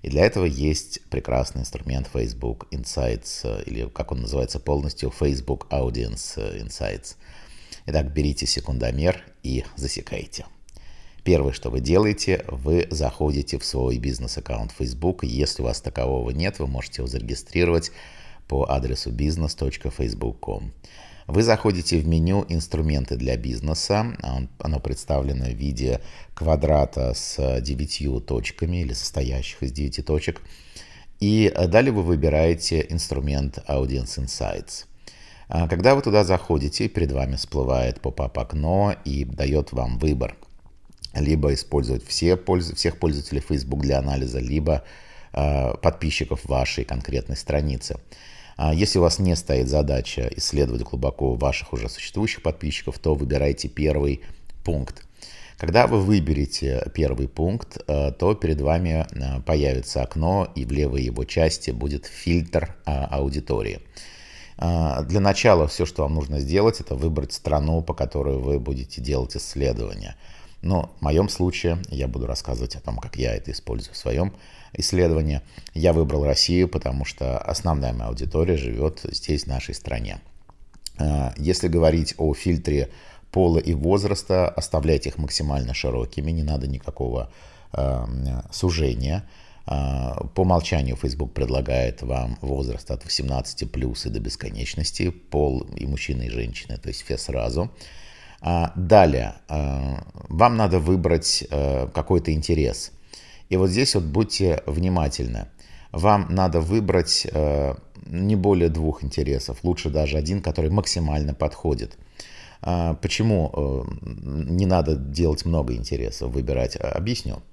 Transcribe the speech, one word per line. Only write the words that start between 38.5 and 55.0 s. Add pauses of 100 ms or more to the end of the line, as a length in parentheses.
и
дает
вам
выбор. (800)
Либо
использовать
все
польз-,
всех
пользователей
Facebook
для
анализа,
либо, (500)
э,
подписчиков
вашей
конкретной
страницы. (560)
А,
если
у
вас
не
стоит
задача
исследовать
глубоко
ваших
уже
существующих
подписчиков,
то
выбирайте
первый (420)
пункт. (500)